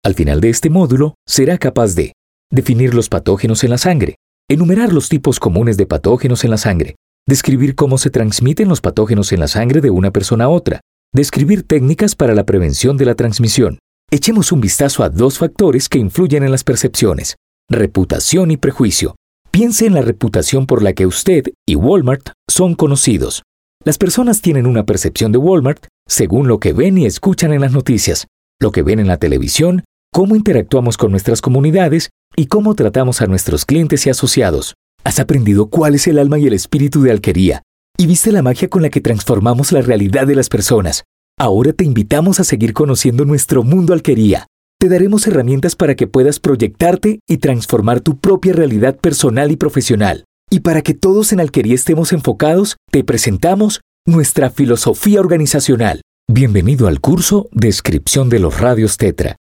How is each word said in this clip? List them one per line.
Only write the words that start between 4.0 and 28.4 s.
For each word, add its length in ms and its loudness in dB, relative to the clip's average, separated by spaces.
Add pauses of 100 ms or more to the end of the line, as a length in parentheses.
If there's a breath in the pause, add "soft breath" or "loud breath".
enumerar 440 2
los 160 0
tipos 320 0
comunes 360 0
de 100 0
patógenos 580 0
en 60 0
la 80 0
sangre, 380 -2 (300)
describir 480 0
cómo 240 0
se 120 -2
transmiten 580 0
los 120 0
patógenos 520 0
en 80 0
la 80 -2
sangre 320 0
de 100 2
una 200 2
persona 340 -2
a 40 2
otra, 320 -2 (340)
describir 480 0
técnicas 520 0
para 200 0
la 100 2
prevención 520 0
de 100 2
la 80 2
transmisión. 640 0 (320)
Echemos 420 0
un 80 2
vistazo 420 -2
a 80 0
dos 280 0
factores 500 0
que 100 -2
influyen 440 0
en 80 0
las 140 -2
percepciones: 720 -2 (320)
reputación 840 0
y 60 0
prejuicio. 600 -2 (340)
Piense 360 0
en 80 2
la 80 2
reputación 640 -2
por 160 0
la 100 0
que 140 -2
usted 380 0 (220)
y 80 -2
Walmart 560 0 (180)
son 260 0
conocidos. 680 -2 (420)
Las 140 -2
personas 420 0
tienen 260 0
una 180 0
percepción 480 -2
de 60 2
Walmart 480 0 (200)
según 420 0
lo 100 2
que 140 -2
ven 240 2
y 80 2
escuchan 480 0
en 80 0
las 120 0
noticias, 540 -2 (340)